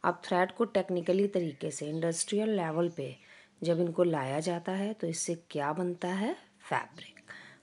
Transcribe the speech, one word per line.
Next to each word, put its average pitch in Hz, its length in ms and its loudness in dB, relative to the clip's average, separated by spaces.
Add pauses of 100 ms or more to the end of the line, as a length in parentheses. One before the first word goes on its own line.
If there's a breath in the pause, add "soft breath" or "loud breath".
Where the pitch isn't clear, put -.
अब 175 200 2
थ्रेड 185 280 2
को - 120 0
टेक्निकली 185 640 2
तरीके 170 420 -2
से 147 180 -8
इंडस्ट्रियल 165 600 0
लेवल 175 400 2
पे 135 280 -6 (460 loud breath)
जब 165 180 4
इनको 175 240 4
लाया 147 360 2
जाता 170 320 -2
है 196 200 -2
तो 214 140 -4
इससे 165 280 -2 (160)
क्या 147 220 -2
बनता 180 360 -2
है? 202 280 0 (320)
फैब्रिक। - 520 -6 (420 loud breath)